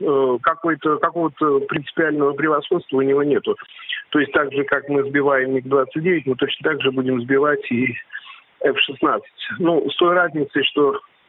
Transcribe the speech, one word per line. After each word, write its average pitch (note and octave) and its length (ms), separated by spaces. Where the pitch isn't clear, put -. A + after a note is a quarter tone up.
э, C3+ 420
какой-то, D#3+ 540
какого-то D#3 640
принципиального D3 720
превосходства D3+ 640
у C3+ 60
него C#3 200
нету. B2+ 340
То D3+ 100
есть C#3 140
так C#3+ 200
же, C#3 120
как C#3 240
мы C#3 160
сбиваем C#3 500
миг-двадцать C3 480
девять, E3 240
мы B2+ 80
точно C#3+ 360
так C#3 120
же C3 80
будем C3 320
сбивать C#3 480
и B2 260
Ф C#3+ 160
шестнадцать. C3 500
Ну, E3 280
с C#3 100
той F3 160
разницей, D3+ 500
что C#3+ 360